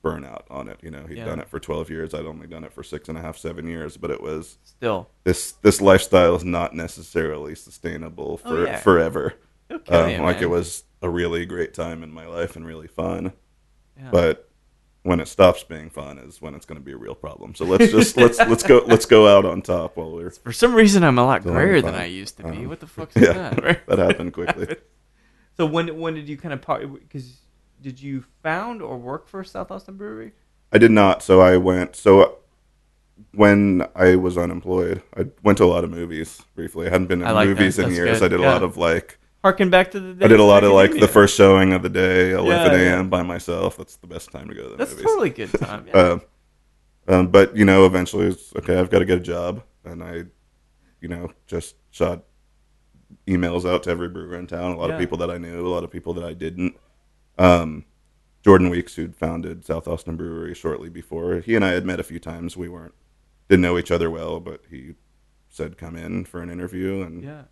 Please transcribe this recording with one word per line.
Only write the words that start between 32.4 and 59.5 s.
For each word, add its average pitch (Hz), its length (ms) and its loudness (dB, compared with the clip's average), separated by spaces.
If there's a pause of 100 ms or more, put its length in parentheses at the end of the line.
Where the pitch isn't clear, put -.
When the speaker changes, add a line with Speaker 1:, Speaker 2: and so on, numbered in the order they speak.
Speaker 1:
when 101 600 4
I 90 220 6
was 90 220 -2
unemployed, 87 640 -4 (140)
I - 100 -6 (160)
went 101 160 2
to 104 60 6
a - 20 6
lot 87 180 2
of 82 60 -8
movies 85 500 -10 (140)
briefly. 85 320 -10
I 85 40 -4
hadn't 90 180 -2
been 90 140 -2
in 85 60 -6
Speaker 2:
I - 40 -2
like 104 160 2
Speaker 1:
movies 98 280 0
Speaker 2:
that. 98 80 -2
Speaker 1:
in 90 40 -2
Speaker 2:
That's 90 100 -2
Speaker 1:
years. 98 220 0
Speaker 2:
good. 95 60 2
Speaker 1:
I - 20 2
did 90 120 0
a - 20 0
Speaker 2:
Yeah. 87 100 4
Speaker 1:
lot 90 100 0
of, 87 140 -6
like, 85 420 -4 (260)
Speaker 2:
Harken 190 260 2
back 185 220 2
to 202 80 -10
the 185 100 -16 (140)
Speaker 1:
I 107 40 6
did 110 60 8
a - 40 8
Speaker 2:
days 107 80 8
Speaker 1:
lot 101 180 8
Speaker 2:
of 101 60 6
Speaker 1:
of, 98 60 6
like, 95 140 6
Speaker 2:
academia. 107 160 4
Speaker 1:
the - 60 0
first 101 240 6
showing 95 360 6
of 92 100 -2
the 90 60 -4
day, 92 440 0
eleven 90 400 2
Speaker 2:
Yeah, 90 120 4
yeah. 90 120 2
Speaker 1:
a - 20 -2
m 92 100 -4
by 90 140 -2
myself. 87 540 -6
That's - 200 -20
the - 120 -20
best 85 240 -18
time - 160 -18
to - 60 -18
go - 100 -16
to 64 60 -16
the - 60 -20
Speaker 2:
That's - 160 -8
Speaker 1:
movies. - 140 -8
Speaker 2:
totally 381 240 0
good 214 220 -12
Speaker 1:
<laughs> - 80 -2
Speaker 2:
time. - 260 -10
Yeah. - 80 -14
Speaker 1:
Um, 90 280 4 (840)
um, 92 220 4
but, 98 280 4
you 107 80 4
know, 95 220 6
eventually 92 400 0
it's, - 300 -8
okay, 90 220 -4
I've 90 120 -2
gotta 92 140 2
get 92 140 0
a - 20 -4
job. 87 420 -8 (220)
And 85 180 -18
I, 85 220 -14 (760)
you 82 80 -14
know, 85 220 -12 (160)
just - 300 -10 (140)
shot - 340 -4 (1040)
emails 90 420 -4
out - 160 -2
to 92 60 -6
every 87 180 -6
brewer 87 280 -16
in 87 100 -16
town, 87 260 -8
a 85 40 -10
lot 85 120 -6
Speaker 2:
Yeah. 80 60 -6
Speaker 1:
of 80 60 -10
people 85 180 -6
that 87 120 -6
I 87 80 -10
knew, 85 280 -12
a - 40 -4
lot 85 140 -6
of 82 60 -14
people 85 240 -12
that 85 100 -12
I 85 100 -12
didn't. 87 420 -8 (600)
Um, 85 460 2 (600)
Jordan 92 260 6
Weeks, 87 260 -8
who'd 85 200 -12
founded 82 480 -10